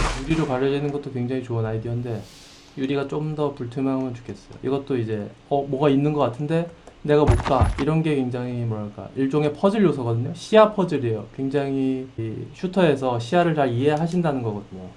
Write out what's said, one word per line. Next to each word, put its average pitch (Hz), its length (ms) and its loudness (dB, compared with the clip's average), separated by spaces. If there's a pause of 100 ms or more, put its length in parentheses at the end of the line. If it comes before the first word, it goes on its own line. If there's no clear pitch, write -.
(240)
유리로 156 220 2
가려져 135 300 0
있는 143 160 -2
것도 143 200 -6
굉장히 123 300 -4
좋은 113 220 -2
아이디어인데, 113 580 -4 (560)
유리가 139 300 -2
좀 151 260 -4
더 147 200 -2
불투명하면 131 600 -4
좋겠어요. - 480 -14
이것도 135 360 -2
이제, 107 300 -4 (200)
어, 139 140 0
뭐가 139 260 0
있는 143 240 4
것 147 80 0
같은데 147 500 -2 (320)
내가 147 220 6
못 - 120 6
가. 131 320 2 (120)
이런 156 220 2
게 156 120 2
굉장히, 123 500 -2
뭐랄까, 104 520 -6
일종의 147 380 2
퍼즐 202 280 2
요소거든요. 127 520 0
시야 214 380 6
퍼즐이에요. 120 540 -2 (100)
굉장히 135 680 -2 (120)
이 110 160 -6 (200)
슈터에서 139 640 2
시야를 175 360 2
잘 139 180 2
이해하신다는 151 680 0
거거든요. 101 400 -8 (140)